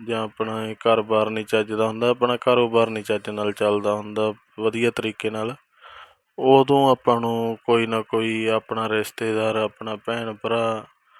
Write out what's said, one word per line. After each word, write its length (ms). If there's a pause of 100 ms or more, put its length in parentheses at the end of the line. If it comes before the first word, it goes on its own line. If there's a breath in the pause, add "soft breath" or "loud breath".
ਜਾਂ 160
ਆਪਣਾ 420
ਇਹ 100
ਘਰ-ਬਾਰ 540
ਨਹੀਂ 160
ਚੱਜਦਾ 420
ਹੁੰਦਾ, 220
ਆਪਣਾ 280
ਕਾਰੋਬਾਰ 520
ਨਹੀਂ 140
ਚੱਜ 260
ਨਾਲ 220
ਚੱਲਦਾ 420
ਹੁੰਦਾ 400 (260)
ਵਧੀਆ 320
ਤਰੀਕੇ 380
ਨਾਲ, 260 (840 loud breath)
ਉਦੋਂ 520
ਆਪਾਂ 300
ਨੂੰ 440
ਕੋਈ 220
ਨਾ 140
ਕੋਈ 460
ਆਪਣਾ 420
ਰਿਸ਼ਤੇਦਾਰ, 680
ਆਪਣਾ 400
ਭੈਣ 380
ਭਰਾ 520 (340 soft breath)